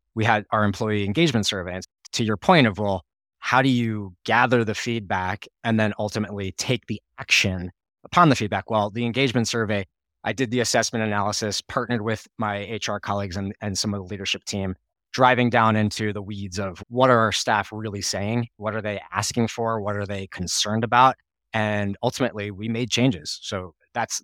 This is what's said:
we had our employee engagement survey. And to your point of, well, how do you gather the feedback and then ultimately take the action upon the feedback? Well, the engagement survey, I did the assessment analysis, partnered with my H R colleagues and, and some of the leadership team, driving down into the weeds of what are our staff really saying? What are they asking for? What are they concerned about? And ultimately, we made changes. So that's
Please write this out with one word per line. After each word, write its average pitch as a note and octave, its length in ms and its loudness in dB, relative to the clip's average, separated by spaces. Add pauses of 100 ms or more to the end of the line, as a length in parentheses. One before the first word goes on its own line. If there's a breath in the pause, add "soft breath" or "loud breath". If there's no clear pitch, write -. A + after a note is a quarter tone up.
(140)
we A2 120 0
had G#2+ 260 2
our G#2+ 120 4
employee G#2 420 0
engagement A#2 420 2
survey. F2+ 260 -4
And F#2 100 -8 (280)
to - 120 -2
your G#2+ 140 0
point D#3 300 6
of, F#2+ 100 -2
well, G2 260 -2 (360)
how C3 240 2
do C#3 60 2
you A2 440 -2 (120)
gather A#2+ 380 4
the G#2+ 120 -2
feedback G2 720 -4 (160)
and A2+ 160 2
then G#2+ 180 2
ultimately G#2 540 -4
take - 340 -4
the G#2+ 160 -8 (160)
action F#2 540 0 (320)
upon F3 260 6
the B2 60 6
feedback? G#2 340 -4
Well, G#2 220 0
the A#2+ 140 -4
engagement A#2 420 0
survey, G#2 400 -2 (360)
I A2 100 -2
did A2+ 180 -2
the B2 80 0
assessment A2+ 440 2
analysis, G#2 580 -2
partnered A#2+ 420 -4
with A2 240 -4 (100)
my G#2 200 -2
H G2+ 320 -6
R G#2 100 -4
colleagues G2+ 380 -4
and, G2 220 -4
and G2 160 -4
some G2+ 200 -2
of G2+ 60 -6
the F#2 40 -12
leadership G2 380 -6
team, G2 320 -4 (360)
driving B2 380 6
down A2+ 260 6
into G#2+ 380 0
the G2+ 80 -8
weeds G2 380 -8
of F#2+ 280 -6
what B2+ 220 4
are A#2+ 80 8
our A2 140 4
staff G#2 400 0
really G#2+ 300 -6
saying? A2 460 -2 (100)
What G#2 180 -4
are A2 60 -6
they G2+ 200 -6 (100)
asking G#2+ 360 0
for? A2+ 340 -2
What G2+ 140 -2
are G2+ 100 -2
they F#2+ 220 -6
concerned G#2 560 -2
about? B2 320 6 (360)
And G#2 520 0
ultimately, G#2+ 480 -2
we G#2 180 -8
made A2+ 220 -4
changes. - 500 0
So F#2 320 -8 (220)
that's - 280 -4